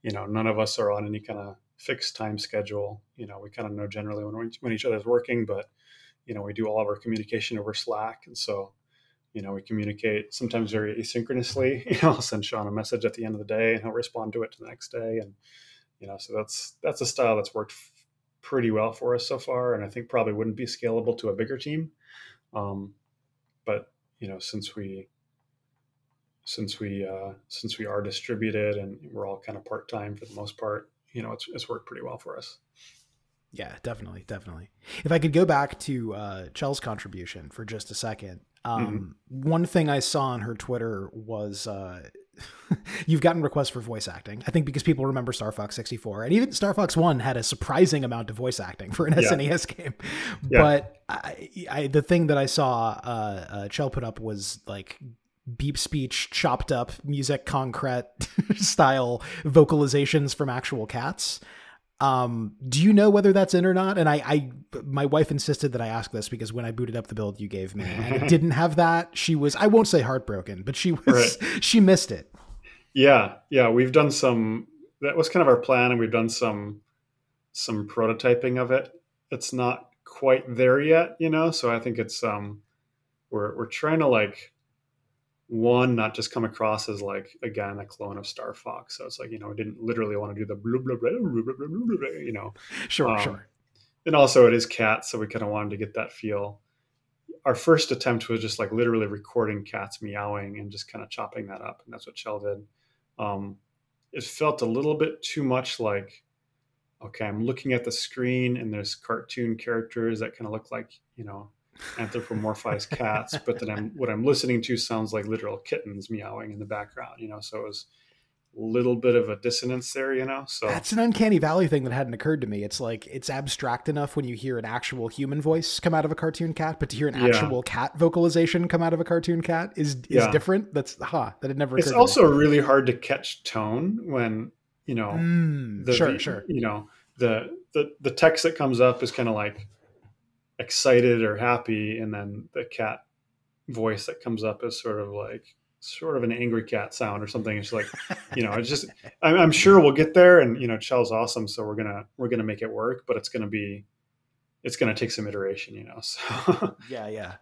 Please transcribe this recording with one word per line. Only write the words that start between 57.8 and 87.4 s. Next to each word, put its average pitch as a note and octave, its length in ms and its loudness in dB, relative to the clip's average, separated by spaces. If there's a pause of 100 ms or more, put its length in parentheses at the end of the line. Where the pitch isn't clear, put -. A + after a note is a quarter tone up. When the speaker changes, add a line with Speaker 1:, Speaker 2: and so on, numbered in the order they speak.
Speaker 2:
<laughs> - 280 0
style C3 640 2 (240)
vocalizations C#3+ 880 6
from C#3 140 -2
actual B2 380 -6
cats. - 520 -6 (600)
Um, B2 540 0 (120)
do C3 160 2
you G#3+ 80 10
know G#3 180 10
whether G3+ 220 8
that's F#3+ 220 6
in F3+ 120 4
or F#3 80 4
not? F#3+ 240 2
And D#3 120 4
I, D3 60 4 (100)
I, C#3 260 0 (320)
my C#3 220 -2
wife D3+ 260 4
insisted C#3+ 420 -2
that A#2 80 -4
I A2+ 60 -4
ask A2+ 240 -6
this G#2+ 160 -6
because A2 240 -8
when A#2 140 -6
I A2+ 60 -6
booted A2+ 260 -4
up A2+ 100 -6
the A2 80 -10
build G2+ 240 -6
you G#2 80 -8
gave F#2+ 260 -8
me G2 120 -6
and A2+ 300 -4
it C#3 120 0
Speaker 1:
<laughs> - 0 -
Speaker 2:
didn't E3 240 6
have D#3 240 2
that, E3+ 420 2
she - 160 0
was, C#3+ 220 2
I G#3+ 120 4
won't A3 200 8
say D#3+ 140 6
heartbroken, G2+ 600 -4
but C3 120 -4
she F3+ 160 2
was, - 160 -2
Speaker 1:
Right. A#2+ 300 6 (140)
Speaker 2:
<laughs> - 120 -4
she A#3 160 6
missed F#3+ 320 8
it. - 220 -10 (600)
Speaker 1:
Yeah. C3 420 8 (140)
Yeah. B2+ 200 6
We've B2+ 240 4
done D3 180 8
some, A#2 560 2 (340)
that C#3+ 140 -2
was D#3+ 140 2
kind F3+ 120 4
of D3 60 8
our B2 100 10
plan. B2 340 4
And A#2+ 80 2
we've A2+ 120 0
done A2+ 160 2
some, G#2 540 -4 (720)
some G#2 340 -6
prototyping B2 720 2
of B2 100 0
it. C3+ 200 0 (400)
It's C3+ 220 -8
not B2 380 -2 (120)
quite C3 500 2
there B2+ 280 6
yet, E3 380 4
you D#3+ 100 0
know? D#3+ 220 4
So B2 220 0
I A#2 60 0
think A#2 180 -4
it's, A2 280 -4
um, G#2 360 -4 (680)
we're, G#2 260 -2
we're A#2 120 -6
trying D#3+ 320 0
to, D3+ 80 4
like, G#2+ 440 0 (960)
one, B2 480 4
not A2 200 -2
just - 160 -6
come A2+ 120 -2
across A2 460 -2
as, G2+ 140 -6
like, G2+ 400 -8